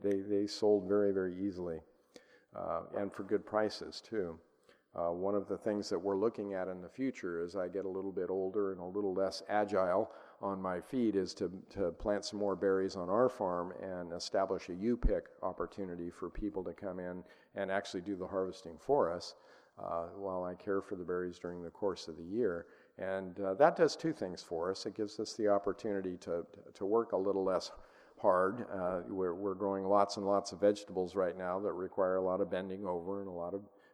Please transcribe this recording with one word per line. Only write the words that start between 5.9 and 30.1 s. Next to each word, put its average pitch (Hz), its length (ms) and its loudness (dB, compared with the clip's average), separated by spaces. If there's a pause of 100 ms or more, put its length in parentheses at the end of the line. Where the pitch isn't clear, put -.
we're 98 180 2
looking 101 380 0
at 92 120 -2
in 92 160 -6
the 87 60 -14
future 98 560 -4
as 87 100 -8
I 92 140 -2
get 95 160 -2
a 98 40 -4
little 95 220 -4
bit 90 200 -2
older 95 420 0
and 90 80 -8
a 87 40 -8
little 95 300 0
less 95 340 0
agile 101 640 2 (300)
on 98 200 -2
my 92 200 -2
feet 117 340 0
is 92 200 0
to, 90 180 -2 (180)
to 92 220 0
plant 101 320 0
some 104 160 -6
more 98 160 0
berries 95 400 2
on 87 120 -4
our 117 200 6
farm 90 520 -2
and 90 320 -6
establish 95 580 0
a 87 40 -6
U-pick 104 520 2 (160)
opportunity 87 680 -6
for 90 180 -8
people 95 360 -4
to 87 80 -6
come 92 260 -8
in 90 240 -8 (320)
and 98 160 -2
actually 98 300 -2
do 98 160 -4
the 90 100 -6
harvesting 90 540 -4
for 123 320 4
us, 90 220 -8 (440)
uh, 85 280 -4 (100)
while 95 260 -4
I 90 120 -4
care 98 260 -2
for - 160 -6
the 90 80 -8
berries 90 340 -2
during 87 240 -6
the 85 80 -8
course 92 380 -2
of 80 80 -10
the 82 80 -12
year. 90 420 0 (320)
And, 95 400 -4
uh, 95 160 0
that 151 220 8
does 165 180 6
two 165 180 -2
things 92 300 -6
for 85 280 -2
us. 95 140 -4
It 104 120 -6
gives 107 240 -4
us 107 140 -4
the 107 120 2
opportunity 98 720 2
to, 85 260 -4 (300)
to - 100 -4
work 110 280 4
a 101 40 4
little 95 280 2
less 92 260 2 (500)
hard. 98 520 6
Uh, 92 360 -2
we're, 92 260 0
we're 98 200 -2
growing 98 300 0
lots 101 320 6